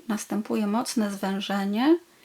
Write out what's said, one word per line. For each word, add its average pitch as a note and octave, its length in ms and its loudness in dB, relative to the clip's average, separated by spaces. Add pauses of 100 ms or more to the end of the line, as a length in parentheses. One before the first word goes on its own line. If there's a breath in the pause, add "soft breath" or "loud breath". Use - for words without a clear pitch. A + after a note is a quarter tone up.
następuje G#3+ 600 -2
mocne G#3 440 0
zwężenie, G3+ 880 2 (260 loud breath)